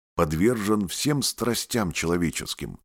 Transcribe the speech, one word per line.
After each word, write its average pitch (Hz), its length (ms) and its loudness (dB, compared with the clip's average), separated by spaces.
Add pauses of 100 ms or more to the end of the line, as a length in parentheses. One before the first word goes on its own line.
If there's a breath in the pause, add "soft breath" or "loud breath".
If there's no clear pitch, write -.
(160)
подвержен 101 720 2
всем 143 340 0
страстям 110 680 -2
человеческим. 78 920 -2